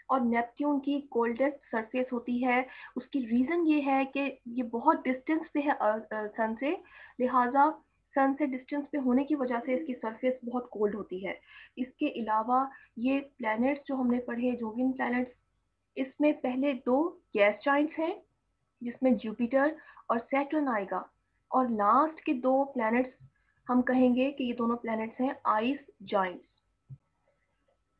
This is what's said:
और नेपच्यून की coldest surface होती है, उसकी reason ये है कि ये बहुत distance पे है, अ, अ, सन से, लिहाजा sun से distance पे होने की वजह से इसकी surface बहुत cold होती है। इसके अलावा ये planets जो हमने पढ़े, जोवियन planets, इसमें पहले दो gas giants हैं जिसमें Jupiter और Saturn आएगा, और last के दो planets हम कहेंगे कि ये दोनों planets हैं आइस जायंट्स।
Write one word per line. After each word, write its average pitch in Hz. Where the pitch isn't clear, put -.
और 262
नेपच्यून 240
की 285
coldest 240
surface 240
होती 240
है, 254
उसकी 269
reason 254
ये 311
है 269
कि 277
ये 240
बहुत 240
distance 311
पे 294
है, 285
अ, 214
अ, 220
सन 220
से, 285
लिहाजा 254
sun 269
से 302
distance 269
पे 294
होने 254
की 302
वजह 247
से 254
इसकी 254
surface 254
बहुत 240
cold 208
होती 190
है। -
इसके 262
अलावा 233
ये 269
planets 262
जो 269
हमने 247
पढ़े, 240
जोवियन 233
planets, 254
इसमें 294
पहले 262
दो 254
gas 208
giants 294
हैं 339
जिसमें 247
Jupiter 269
और 233
Saturn 285
आएगा, 196
और 254
last 233
के 311
दो 262
planets 247
हम 247
कहेंगे 254
कि 285
ये 240
दोनों 233
planets 226
हैं 269
आइस 220
जायंट्स। 190